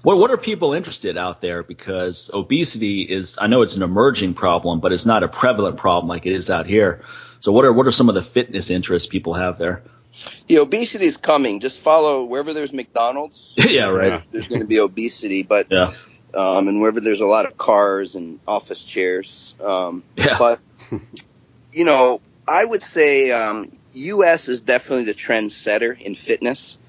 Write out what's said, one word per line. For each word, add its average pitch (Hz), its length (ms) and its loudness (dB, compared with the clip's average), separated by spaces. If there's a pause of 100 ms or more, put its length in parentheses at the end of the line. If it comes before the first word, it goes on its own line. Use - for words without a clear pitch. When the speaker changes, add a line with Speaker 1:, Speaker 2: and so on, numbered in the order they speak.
Speaker 1:
What, 180 140 6
what 233 140 6
are 240 60 0
people 165 360 -2
interested 113 440 -6
out 90 240 -6
there? 87 220 -6
Because 90 680 -8
obesity 101 720 -2
is, 92 360 -8
I 104 80 -2
know 120 140 4
it's 101 140 2
an 95 80 -2
emerging 98 500 2
problem, 87 460 0
but 90 120 0
it's 87 140 0
not 110 180 4
a 82 40 -2
prevalent 104 500 0
problem 87 300 0
like 85 180 -8
it 92 80 0
is 92 160 -4
out 82 160 -2
here. 98 380 2 (360)
So 101 120 0
what 127 140 6
are, 123 80 6
what 131 120 4
are 123 60 4
some 120 180 6
of 98 60 2
the 90 80 0
fitness 101 480 -2
interests 90 360 -2
people 85 280 -6
have 90 240 -4
there? 85 240 -6 (640)
Speaker 2:
Yeah, 160 140 6
obesity 214 440 -2
is 151 120 2
coming. 131 420 0
Just 127 200 -8
follow 151 460 2
wherever 143 280 -6
there's 143 200 -8
McDonald's. 127 840 -6
Speaker 1:
<laughs> - 120 2
Yeah, 120 200 2
right. 95 240 2
Speaker 3:
Yeah. 87 80 -6 (100)
Speaker 2:
There's 110 160 -8
gonna 113 180 -4
be 107 140 2
obesity, 101 640 -4
but, 101 260 0
Speaker 1:
Yeah. 90 220 2 (420)
Speaker 2:
um, 95 340 0
and 104 140 0
wherever 110 180 2
there's 104 220 -2
a 107 60 2
lot 104 180 2
of 87 100 -12
cars 98 600 2
and 82 320 -12
office 101 360 -6
chairs, - 680 -4 (100)
um, 92 380 -4 (140)
Speaker 1:
Yeah. 139 240 0
Speaker 2:
but, 120 200 2 (320)
Speaker 1:
<laughs> - 800 -18
Speaker 2:
you 170 140 0
know, 131 360 4 (260)
I 185 180 2
would 226 160 -4
say, 139 500 2
um, 110 400 -2 (220)
U 185 300 -2
S 165 260 2
is 123 120 -4
definitely 127 440 -2
the 104 80 -4
trendsetter 110 840 -2
in 101 160 -12
fitness. - 640 -4 (120)